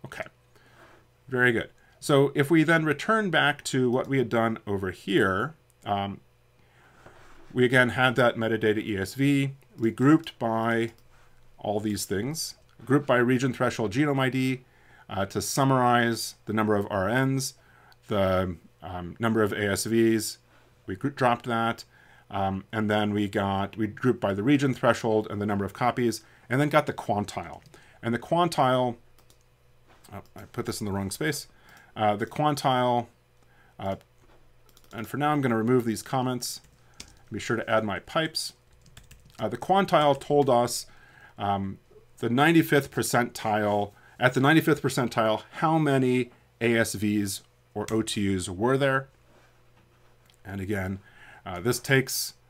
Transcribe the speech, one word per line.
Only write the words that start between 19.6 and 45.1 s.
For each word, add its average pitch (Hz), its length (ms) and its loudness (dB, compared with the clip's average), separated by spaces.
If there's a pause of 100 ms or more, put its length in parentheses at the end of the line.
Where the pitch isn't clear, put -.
S 95 120 -2
Vs, 113 520 2 (480)
we 95 120 -8
gr-, - 120 -6
dropped 127 380 0
that, 113 380 -2 (460)
um, 95 420 -4
and 107 180 -2
then 104 240 0
we 104 120 0
got, 98 520 -2
we 110 80 0
grouped 113 340 0
by 98 140 0
the 101 80 -4
region, 139 320 2
threshold, 110 560 2
and 104 100 -6
the 104 60 -2
number 98 180 -2
of 98 80 -6
copies, 120 480 -2 (300)
and 127 100 0
then 147 80 0
got 147 160 4
the - 80 -4
quantile. 98 680 -6 (400)
And 117 100 -2
the 120 60 -2
quantile, 131 760 0 (1160)
oh, 98 80 -14 (160)
I 101 60 -18 (100)
put 117 140 -8
this 110 160 -8
in - 20 -6
the 101 80 -4
wrong 98 180 -4
space, - 360 -6 (500)
uh, 107 200 2
the 113 100 -4
quantile, 127 800 0 (760)
uh, 98 160 -4 (960)
and 110 160 -10
for - 80 -10
now 147 140 0
I'm 147 100 0
gonna 120 160 2
remove 117 300 2
these 107 160 -4
comments. 127 580 -4 (720)
Be 104 80 -8
sure 120 160 -2
to - 120 -6
add 110 140 2
my 98 160 -4
pipes. - 540 -6 (880)
Uh, 110 80 -4
the 120 80 -4
quantile 170 600 2
told 143 300 2
us, 120 380 2 (500)
um, 98 420 -4 (400)
the 113 120 -4
ninety-fifth 151 600 4
percentile, 107 1000 0 (300)
at 127 140 2
the 127 60 0
ninety-fifth 156 400 4
percentile, 113 600 -2 (120)